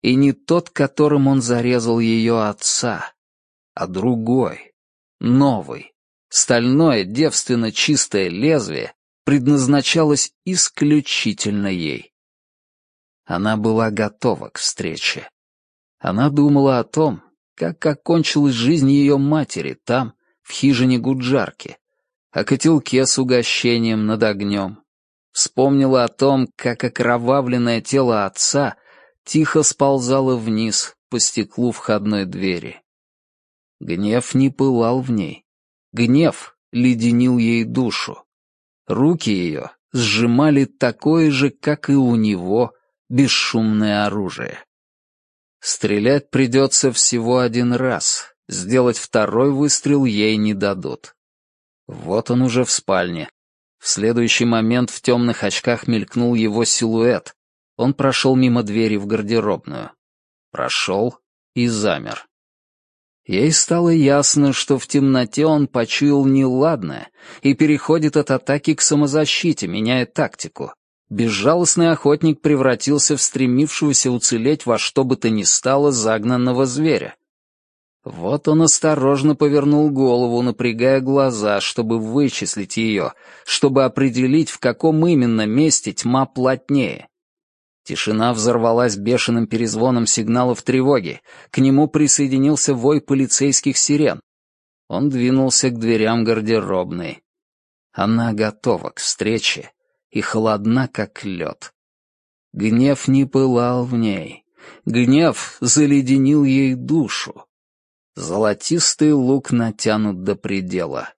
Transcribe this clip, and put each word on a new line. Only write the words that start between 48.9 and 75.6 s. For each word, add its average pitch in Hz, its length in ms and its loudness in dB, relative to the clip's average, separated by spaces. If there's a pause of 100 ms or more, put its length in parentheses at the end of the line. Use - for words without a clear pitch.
второй 113 540 0
выстрел 139 540 0
ей 107 320 2
не 107 160 0
дадут. 95 640 -6 (720)
Вот 98 440 -6
он 123 100 2
уже 127 220 0
в - 80 -4
спальне. 87 580 -2 (520)
В - 60 -10
следующий 117 580 0
момент 117 460 0
в - 100 -14
темных 120 420 0
очках 113 440 -4
мелькнул 120 480 -2
его 110 300 0
силуэт. 113 680 0 (440)
Он 127 180 0
прошел 135 400 0
мимо 123 260 2
двери 107 340 -2
в 101 120 -6
гардеробную. 104 840 -4 (640)
Прошел 98 640 -4 (380)
и 120 120 0
замер. 95 600 -4 (960)
Ей 117 260 0
стало 170 380 0
ясно, 143 640 4
что - 240 -2
в - 80 -8
темноте 135 640 0
он 147 200 2
почуял 139 580 0
неладное 131 840 0 (320)
и 139 140 2
переходит 151 640 2
от 139 120 0
атаки 143 460 0
к - 60 -4
самозащите, 147 880 0
меняя 113 380 -2
тактику. - 680 -8 (360)
Безжалостный 127 800 2
охотник 151 500 2
превратился 135 800 0
в - 40 -4
стремившегося 135 920 0
уцелеть 123 560 -2
во 113 100 2
что - 260 -2
бы 127 120 0
то 113 160 -2
ни 107 100 0
стало 139 500 2